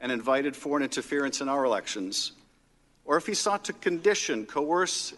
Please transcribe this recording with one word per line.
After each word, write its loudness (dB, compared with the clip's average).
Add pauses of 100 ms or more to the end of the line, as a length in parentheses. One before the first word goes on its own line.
and -2
invited 2
foreign 0
interference -2
in -4
our 2
elections, -2 (720)
or 2
if 0
he -2
sought 0
to -4
condition, 0
coerce, 0